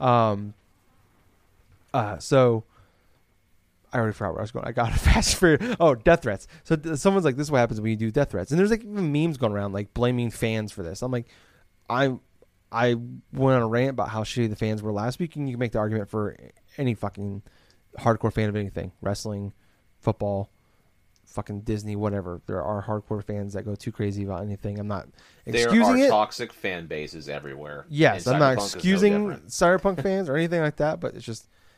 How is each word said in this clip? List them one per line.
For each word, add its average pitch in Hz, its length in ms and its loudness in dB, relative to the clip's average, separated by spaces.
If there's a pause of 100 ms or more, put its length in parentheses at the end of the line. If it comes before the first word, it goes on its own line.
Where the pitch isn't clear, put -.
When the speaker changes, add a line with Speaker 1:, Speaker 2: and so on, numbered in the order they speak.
Speaker 1:
um, 110 540 2 (1400)
uh, 104 240 -2
so 120 460 2 (1300)
I - 60 -2
already 110 140 0
forgot 98 200 -4
where - 80 -6
I - 20 -4
was 104 80 -8
going. - 160 -8
I 123 60 -8
got 117 200 0
<laughs> - 40 2
a - 20 4
fast - 380 4
food. 180 420 4
Oh, 156 160 6
death 165 280 4
threats. 104 260 -6 (160)
So 160 120 2
th-, 156 220 -4
someone's 196 260 4
like, 135 120 4
"This 147 100 -4
is 151 40 -6
what 143 80 4
happens 113 220 2
when 110 100 0
you 110 60 0
do 110 140 -2
death 143 200 0
threats." 98 200 -4
And 151 80 2
there's, 202 120 4
like, 220 140 0
even 202 280 -2
memes 151 240 0
going 120 160 0
around, 101 200 -2
like, 101 220 -6
blaming 120 360 0
fans 110 420 -2
for 101 100 -12
this. 85 200 -8
I'm 127 100 -4
like, 120 140 -4 (640)
I, 131 280 2 (540)
I 120 240 2 (380)
went 135 240 4
on 120 60 4
a 113 60 0
rant 120 220 2
about 117 200 -4
how 107 140 -4
shitty 117 260 -2
the 104 60 -6
fans 107 260 -2
were 107 100 -4
last 104 280 -4
week, 165 160 -6
and 143 120 -4
you 123 60 -6
can 120 60 -6
make 120 120 -2
the 120 60 -2
argument 107 320 -2
for 104 260 -4 (400)
any 127 180 0
fucking 101 480 -8 (560)
hardcore 113 340 2
fan 110 160 0
of 104 80 -4
anything, 95 440 -6
wrestling, 101 520 -6 (480)
football, 101 500 -2 (760)
fucking 104 340 -10
Disney, 107 360 -4
whatever. 101 500 -4
There 95 160 -4
are 101 200 -4
hardcore 107 400 -6
fans 101 300 -8
that 98 120 -8
go 104 100 -6
too - 180 -10
crazy 101 320 -4
about 95 180 -6
anything. 104 360 -6
I'm 104 100 -8
not 101 200 -8 (360)
Speaker 2:
There 117 200 0
Speaker 1:
excusing 220 380 6
Speaker 2:
are 285 40 6
Speaker 1:
it. - 20 6
Speaker 2:
toxic 107 440 0
fan 87 340 -8
bases 76 420 -8
everywhere. 71 600 -12
Speaker 1:
Yes, 127 380 2
Speaker 2:
And 127 100 2
Speaker 1:
I'm 151 40 4
not 131 160 6
Speaker 2:
Cyberpunk 101 100 -2
is 92 80 -6
no 92 40 -8
Speaker 1:
excusing 202 500 4
Speaker 2:
different. - 200 -10
Speaker 1:
Cyberpunk 185 540 2
Speaker 2:
<laughs> - 0 -
Speaker 1:
fans 190 260 -2
or 135 80 0
anything 165 260 0
like 151 140 -2
that, 156 240 0
but - 140 -6
it's 113 120 -14
just 110 220 -12 (300)